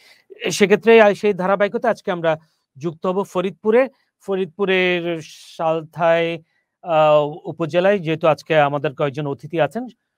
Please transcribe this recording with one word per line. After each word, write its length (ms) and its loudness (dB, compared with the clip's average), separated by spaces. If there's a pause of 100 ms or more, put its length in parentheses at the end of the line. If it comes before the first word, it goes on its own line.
(360)
এ, 160 -8
সেক্ষেত্রে 500 4
আ-, 120 6
সেই 200 -2
ধারাবাহিকতা 560 -2
আজকে 220 -4
আমরা 260 -2 (400)
যুক্ত 280 -8
হব 180 -2
ফরিদপুরে। 680 -2 (300)
ফরিদপুরের 1040 -2
সালথায়, 1160 -2 (400)
আহ, 440 2 (180)
উপজেলায়, 560 -2
যেহেতু 280 -2
আজকে 320 0
আমাদের 360 0
কয়েকজন 320 -6
অতিথি 340 -6
আছেন, 260 -4 (300)